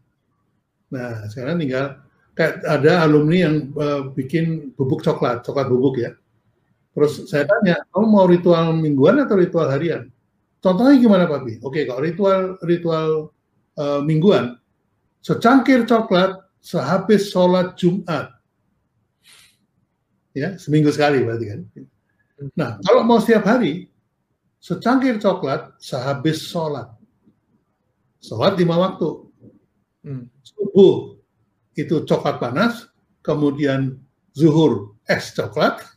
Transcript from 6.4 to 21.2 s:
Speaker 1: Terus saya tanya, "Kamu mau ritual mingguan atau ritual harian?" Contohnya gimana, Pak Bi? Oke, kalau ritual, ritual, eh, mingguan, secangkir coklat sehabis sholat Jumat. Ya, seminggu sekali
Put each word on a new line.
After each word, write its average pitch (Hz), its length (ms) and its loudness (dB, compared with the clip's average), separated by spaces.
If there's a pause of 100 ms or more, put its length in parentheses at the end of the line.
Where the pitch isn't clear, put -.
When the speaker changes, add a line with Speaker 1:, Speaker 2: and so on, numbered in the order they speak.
Speaker 1:
Terus 135 420 -2
saya 139 160 0
tanya, 190 320 2 (160)
"Kamu 208 160 2
mau 196 160 6
ritual 170 480 4
mingguan 160 480 2
atau 208 160 0
ritual 165 320 0
harian?" 143 380 -6 (500)
Contohnya 233 400 4
gimana, 185 320 6
Pak 139 160 -4
Bi? 113 60 -10 (100)
Oke, 135 240 -4
kalau 127 160 -6
ritual, 185 640 0
ritual, 160 680 -2 (480)
eh, 143 240 -2
mingguan, 156 560 2 (640)
secangkir 240 640 2
coklat 190 480 2 (240)
sehabis 196 720 0
sholat 180 480 0
Jumat. 175 560 -2 (2000)
Ya, 170 240 -8
seminggu 147 320 0
sekali 147 320 0